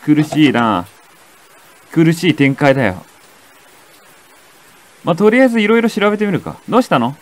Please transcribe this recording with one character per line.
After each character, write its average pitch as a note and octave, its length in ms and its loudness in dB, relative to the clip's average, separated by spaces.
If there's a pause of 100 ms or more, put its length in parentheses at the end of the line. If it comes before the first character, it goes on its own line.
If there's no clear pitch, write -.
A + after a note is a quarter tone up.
苦 D3+ 200 0
し D3+ 260 0
い - 20 -2
な。 A2 360 -2 (1040)
苦 E3 220 2
し E3+ 160 -2
い - 60 0
展 C#3 200 0
開 C#3+ 180 2
だ C3+ 100 0
よ。 F#2 220 -4 (2000)
ま D#3+ 100 -2
あ、 - 20 -2
と G#3 140 2
り A#3+ 100 0
あ C4 60 6
え C4 40 2
ず A#3 120 -2
色 G#3 140 2
々 A#3 140 0
調 G3+ 200 -2
べ G#3 80 -4
て G#3 80 -2
み G3+ 60 -4
る C3+ 100 -4
か。 - 160 -12 (100)
ど A3+ 120 2
う - 20 0
し B3+ 60 -2
た D#3+ 120 0
の？ A#2+ 220 -4